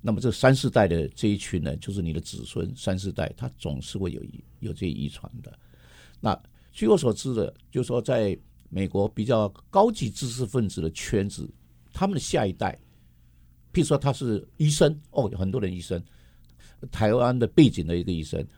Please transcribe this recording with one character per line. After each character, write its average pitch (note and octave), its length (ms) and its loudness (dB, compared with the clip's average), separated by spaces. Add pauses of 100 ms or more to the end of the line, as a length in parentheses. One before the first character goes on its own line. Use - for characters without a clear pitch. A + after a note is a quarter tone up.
那 A#2 120 0
么 F#2 80 0
这 A#2+ 100 2
三 C3 240 6
四 C3 160 0
代 G#2+ 160 6
的 E2 220 2
这 - 200 0
一 G#2 80 4
群 - 260 -4
人， C#2+ 180 -2
就 G#2+ 120 -8
是 G2 80 -4
你 E2 120 -2
的 D#2 80 -2
子 - 260 -12
孙， - 300 -6
三 F#2 200 -2
四 F#2+ 160 -6
代， - 240 -4
他 - 220 -8
总 C#2+ 240 -6
是 - 160 -10
会 F#2 140 -4
有 - 100 -10
遗-， - 220 -16 (160)
有 - 120 -8
这 - 140 -6
些 E2+ 40 0
遗 C#2 180 -4
传 - 220 -12 (120)
的。 - 100 -16 (680)
那 - 200 -2 (320)
据 G#3+ 160 -2
我 G#3+ 80 8
所 B2+ 160 2
知 C3 220 -4
的， G#2+ 200 -2 (160)
就 B2 120 -2
是 - 40 -2
说 A#2+ 160 0
在 A2 340 0 (340)
美 F#2+ 180 -2
国 G2 200 0
比 G#2+ 160 -4
较 A2 240 2 (220)
高 A3 220 4
级 B2 180 -4
知 B2+ 180 -8
识 B2 160 -4
分 A2+ 240 0
子 F#2 120 -6
的 D#2+ 100 -2
圈 G2+ 380 -2
子， - 200 -10 (440)
他 F#3 140 -2
们 G3+ 80 0
的 C#3 60 0
下 C#3+ 240 0
一 F#2+ 80 0
代， F#2+ 240 -4 (960)
譬 - 80 2
如 D3 40 6
说 D3 120 2
他 C3+ 160 2
是 A#2 320 -2 (120)
医 D3+ 120 2
生， D3+ 320 4 (120)
哦， B2 180 2
有 - 80 -10
很 F#2+ 100 0
多 A#2+ 120 -2
人 F#2+ 120 -2
医 F2+ 80 -8
生， E2+ 220 -4 (880)
台 G#2+ 240 2
湾 B2 240 2
的 A#2+ 80 2
背 D3 240 8
景 D#2 160 -4
的 E2+ 100 0
一 F2 60 0
个 - 80 -4
医 E2 140 -2
生， D#2+ 200 -4 (140)